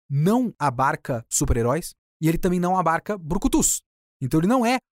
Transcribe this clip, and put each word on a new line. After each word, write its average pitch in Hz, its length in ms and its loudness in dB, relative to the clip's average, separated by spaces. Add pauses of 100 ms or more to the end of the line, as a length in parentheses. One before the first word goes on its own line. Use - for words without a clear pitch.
não 190 480 2
abarca 135 720 -2
super-heróis, 127 640 0 (280)
e 156 80 2
ele 165 80 0
também 180 240 0
não 180 160 0
abarca 165 400 -2
brucutus. 190 640 0 (400)
Então 135 180 0
ele 170 80 2
não 240 180 2
é 247 120 2 (140)